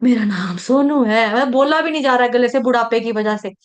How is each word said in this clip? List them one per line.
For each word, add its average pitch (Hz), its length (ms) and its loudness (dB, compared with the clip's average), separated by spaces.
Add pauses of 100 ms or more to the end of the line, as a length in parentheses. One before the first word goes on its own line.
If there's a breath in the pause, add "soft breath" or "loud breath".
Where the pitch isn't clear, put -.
मेरा 240 220 2
नाम 185 340 -4
सोनू 277 460 0
है। 220 280 2
अ, 247 140 0
बोला 277 340 2
भी 320 100 -2
नहीं 311 120 -4
जा 262 120 2
रहा 247 100 2
है 240 80 0
गले 240 160 2
से 254 120 0
बुढ़ापे 233 400 0
की 226 120 -6
वजह 214 240 -2
से। 202 160 -10 (120)